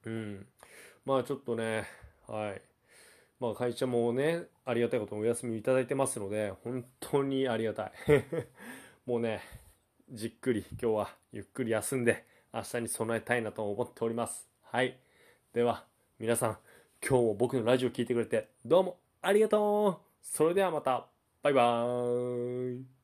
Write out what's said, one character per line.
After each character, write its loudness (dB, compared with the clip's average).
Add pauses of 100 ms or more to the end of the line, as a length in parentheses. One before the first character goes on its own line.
う -6
ん。 -8 (560)
ま 2
あ、 2
ち -4
ょ -2
っ -14
と -4
ね、 -2 (440)
は -6
い。 -10 (760)
ま -2
あ、 -4
会 -2
社 -2
も 2
ね、 0 (200)
あ -2
り 2
が 2
た 0
い 0
こ -4
と -12
に -6
お -2
休 0
み -4
い -8
た 0
だ 4
い 0
て -4
ま 2
す -6
の -6
で、 -2 (120)
本 -6 (160)
当 0
に 0
あ 0
り -2
が -2
た -6
い。 -14 (580)
<laughs> -20
も 0
う 0
ね、 -2 (680)
じ -8
っ -6
く -2
り、 0
今 -12
日 -4 (100)
は -2 (160)
ゆ -10
っ -16
く -8
り -2
休 0
ん 0
で、 2 (260)
明 -6
日 -6
に -4
備 -2
え -2
た 0
い -2
な -6
と -6
思 -4
っ -8
て -6
お -2
り -4
ま -2
す。 -14 (140)
は -2
い。 -2 (560)
で 2
は、 0 (320)
皆 0
さ 0
ん、 -6 (500)
今 4
日 6
も 2
僕 0
の 0
ラ 4
ジ 0
オ 0
聞 -6
い -2
て 0
く 2
れ 0
て、 -2 (160)
ど 6
う 4
も -4 (220)
あ 0
り 6
が 4
と 2
う。 -20 (180)
そ 0
れ 2
で 4
は 2
ま -2
た。 0 (380)
バ 6
イ 4
バ 6
ー -2
イ。 -18